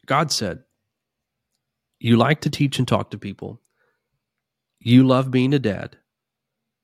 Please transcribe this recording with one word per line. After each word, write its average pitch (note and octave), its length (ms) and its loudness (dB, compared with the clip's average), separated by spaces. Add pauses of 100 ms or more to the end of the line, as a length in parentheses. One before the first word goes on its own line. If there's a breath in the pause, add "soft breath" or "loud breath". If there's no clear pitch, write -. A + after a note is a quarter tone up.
God D3 240 -2
said, F#2 320 -6 (1400)
"You A#2 180 2
like A#2+ 260 2
to D#3 80 -4
teach C#3 280 -2
and B2+ 80 -2
talk G2+ 240 -4
to G#2 80 -14
people. G2 420 -16 (1160)
You B2 260 6
love C3 280 2
being B2+ 200 0
a D3 60 2
dad. G#2+ 400 -6 (840)